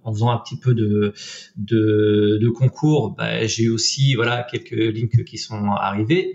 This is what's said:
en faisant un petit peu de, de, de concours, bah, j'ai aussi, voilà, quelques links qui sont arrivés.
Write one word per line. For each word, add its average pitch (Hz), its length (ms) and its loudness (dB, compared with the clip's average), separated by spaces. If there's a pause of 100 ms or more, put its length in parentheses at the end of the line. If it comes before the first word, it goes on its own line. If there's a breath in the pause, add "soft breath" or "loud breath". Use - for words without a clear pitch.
en 113 80 -6
faisant 110 180 0
un 117 80 2
petit - 200 -14
peu 127 160 2
de, 104 380 2 (440 loud breath)
de, 107 840 2
de 117 80 4
concours, 135 680 0
bah, 110 300 -2
j'ai 113 220 0
aussi, 135 460 0
voilà, 120 280 0
quelques - 300 -10
links 113 520 0
qui - 140 -16
sont 104 340 -6
arrivés. 104 640 -2